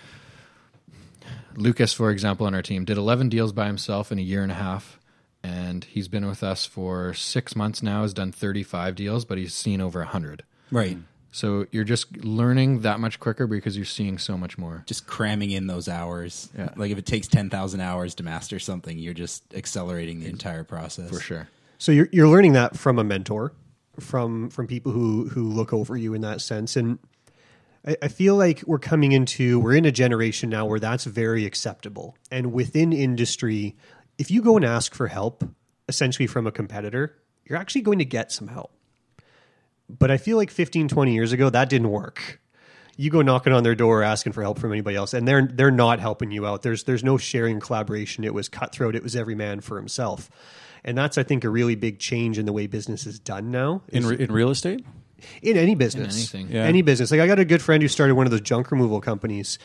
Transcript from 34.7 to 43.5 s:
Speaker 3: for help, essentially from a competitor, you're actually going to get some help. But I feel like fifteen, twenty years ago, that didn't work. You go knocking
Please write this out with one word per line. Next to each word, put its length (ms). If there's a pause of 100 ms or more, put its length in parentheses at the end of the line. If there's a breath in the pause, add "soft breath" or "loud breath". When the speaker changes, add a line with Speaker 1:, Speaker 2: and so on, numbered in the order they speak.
Speaker 3:
for 120
help, 360 (460)
essentially 380
from 200
a 60
competitor, 640 (260)
you're 160
actually 220
going 180
to 60
get 260
some 160
help. 240 (1160 soft breath)
But 200
I 80
feel 200
like 140
fifteen, 360
twenty 260
years 200
ago, 160
that 200
didn't 200
work. 500 (560 soft breath)
You 140
go 120
knocking 300